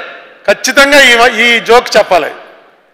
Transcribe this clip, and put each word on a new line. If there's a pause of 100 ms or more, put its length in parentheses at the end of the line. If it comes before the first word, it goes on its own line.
(520)
ఖచ్చితంగా
ఈ,
ఈ
జోక్
చెప్పాలి. (640)